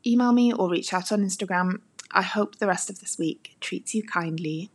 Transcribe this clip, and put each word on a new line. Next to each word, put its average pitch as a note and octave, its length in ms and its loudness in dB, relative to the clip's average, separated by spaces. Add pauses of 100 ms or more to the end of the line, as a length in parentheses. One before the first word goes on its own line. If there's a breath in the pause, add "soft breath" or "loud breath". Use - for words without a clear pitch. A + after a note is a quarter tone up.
email A#3+ 280 4
me A#3+ 200 6
or F#3 160 0
reach F3 240 -2
out F#3 200 -2
on G#3 120 2
Instagram. F#3+ 560 0 (360)
I G3 60 4
hope G#3 360 -2
the G#3 100 0
rest F3+ 220 0
of F#3+ 100 -14
this - 180 -10
week - 420 -4
treats - 320 -8
you G#3+ 120 -2
kindly. E3 720 -6